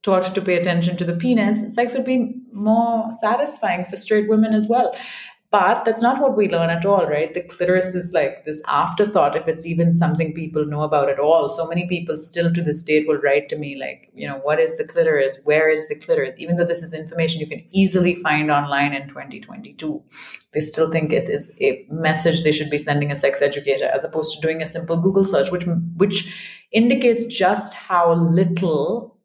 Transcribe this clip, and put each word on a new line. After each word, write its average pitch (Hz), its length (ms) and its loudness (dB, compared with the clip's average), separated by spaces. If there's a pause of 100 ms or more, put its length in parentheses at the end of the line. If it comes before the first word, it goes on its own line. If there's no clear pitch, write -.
taught 185 300 0
to 190 80 -2
pay 185 140 0
attention 175 420 0
to 180 80 -4
the 170 100 -2
penis, 226 600 0
sex 240 180 0
would 262 120 -2
be 254 300 0 (160)
more 226 580 0 (100)
satisfying 214 680 -2
for - 120 -12
straight 214 320 0
women 220 240 4
as 214 140 2
well. 247 280 2 (560)
But 196 320 4
that's 226 180 0
not 262 200 2
what 240 160 2
we 202 100 2
learn 165 220 0
at 170 160 -2
all, 196 220 4
right? 151 260 -2
The 180 80 -4
clitoris 185 520 0
is, 175 200 -4
like, 151 320 -2
this 151 240 -6
afterthought, 165 640 2
if 160 140 -2
it's 160 160 -6
even 170 280 2
something 160 400 2
people 156 320 -4
know 147 180 -4
about 147 260 2
at 135 100 -2
all. 151 300 4
So 160 180 -4
many 175 220 -4
people 170 260 -4
still 170 380 0
to 170 100 0
this 151 180 -2
date 151 240 2
will 151 120 0
write 143 320 0
to 156 80 -6
me, 143 200 -10
like, 131 360 -12
you 147 120 -12
know, 139 180 -8
"What 156 180 2
is 160 160 0
the 151 100 -6
clitoris? 151 560 0
Where 156 260 4
is 156 200 0
the 151 60 -6
clitoris?" 147 420 -2
Even 170 180 -4
though 170 80 0
this 170 180 -2
is 160 120 -12
information 160 480 -4
you 151 60 -6
can - 240 -14
easily 180 440 2
find 151 340 -2
online 143 440 0
in 139 160 -10
twenty 135 320 -14
twenty-two, - 600 -12 (520)
they 151 80 -2
still 160 280 0
think 156 220 0
it - 160 0
is - 320 -6
a - 320 0
message 160 520 0
they 151 100 4
should 151 160 -2
be 147 80 -2
sending 143 340 0
a 143 40 -4
sex 139 260 0
educator 139 520 0
as 139 120 0
opposed 160 280 -4
to - 140 -10
doing 160 140 -2
a 156 40 -4
simple 170 300 -4
Google 190 300 4
search, 170 260 2
which, 175 140 -4 (320)
which - 360 0 (380)
indicates 233 540 4
just 202 480 0
how 170 400 2
little 170 1120 2